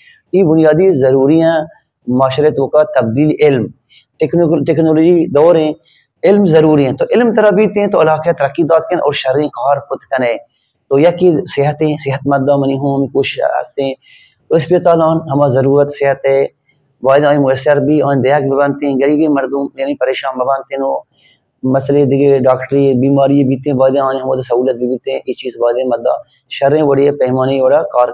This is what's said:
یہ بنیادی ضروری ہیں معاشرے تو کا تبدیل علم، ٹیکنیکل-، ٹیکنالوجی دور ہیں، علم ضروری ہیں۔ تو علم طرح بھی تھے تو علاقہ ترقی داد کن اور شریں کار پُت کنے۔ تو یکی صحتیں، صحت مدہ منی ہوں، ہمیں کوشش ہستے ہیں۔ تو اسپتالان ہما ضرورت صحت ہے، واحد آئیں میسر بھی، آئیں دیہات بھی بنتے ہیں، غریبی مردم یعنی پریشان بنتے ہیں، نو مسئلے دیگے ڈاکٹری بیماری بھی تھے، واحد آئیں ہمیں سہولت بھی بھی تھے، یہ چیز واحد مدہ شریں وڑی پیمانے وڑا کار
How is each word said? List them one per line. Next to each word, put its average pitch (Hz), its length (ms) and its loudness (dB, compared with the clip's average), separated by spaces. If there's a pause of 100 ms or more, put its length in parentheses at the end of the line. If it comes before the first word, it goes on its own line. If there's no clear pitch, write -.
(320)
یہ 190 120 2
بنیادی 160 500 2
ضروری 135 480 2
ہیں 165 220 0 (420)
معاشرے 131 440 0
تو 135 160 -2
کا 151 160 2
تبدیل 135 480 0 (100)
علم، 135 260 2 (520)
ٹیکنیکل-، 160 480 0
ٹیکنالوجی 160 600 2
دور 165 300 4
ہیں، 156 160 0 (500)
علم 202 240 4
ضروری 156 400 4
ہیں۔ 127 60 -2
تو 139 180 -4
علم 226 240 2
طرح 214 160 4
بھی 202 160 2
تھے 202 200 -2
تو 190 160 0
علاقہ 156 360 0
ترقی 139 240 -2
داد 160 180 2 (100)
کن 175 60 -2
اور 147 160 -2
شریں 143 360 -2
کار 135 320 -4
پُت - 300 -12
کنے۔ 123 260 -2 (520)
تو 139 100 2
یکی 175 360 2 (220)
صحتیں، 147 480 -2
صحت 135 220 -6
مدہ 139 300 0
منی 135 220 -2
ہوں، 143 180 -2
ہمیں 139 120 -2
کوشش 135 300 -4
ہستے - 440 -4
ہیں۔ 135 120 -4 (540)
تو - 60 0
اسپتالان 165 600 2
ہما 143 320 0
ضرورت 135 440 2
صحت 139 340 -4
ہے، 135 320 -2 (440)
واحد 139 220 4
آئیں 147 140 2
میسر 135 380 0
بھی، 143 260 0
آئیں 139 200 0
دیہات 139 200 0
بھی 135 80 -2
بنتے 143 360 -2
ہیں، 139 80 -2
غریبی 147 340 0
مردم 139 520 -4
یعنی 139 140 -4
پریشان 131 440 -4
بنتے 135 360 -4
ہیں، 135 60 -4
نو 139 180 -4 (640)
مسئلے 131 420 0
دیگے 139 340 2
ڈاکٹری 131 540 0
بیماری 139 520 2
بھی 131 120 -2
تھے، 139 160 -6
واحد 131 240 2
آئیں 135 240 -2
ہمیں 131 220 -4
سہولت 127 340 -2
بھی 123 100 -6
بھی 123 120 -4
تھے، 135 140 -8 (140)
یہ 131 60 -6
چیز 123 280 -10
واحد 120 260 -2
مدہ 120 240 -2 (400)
شریں 143 320 0
وڑی 139 280 2
پیمانے 131 500 -2
وڑا 135 220 2
کار 123 320 0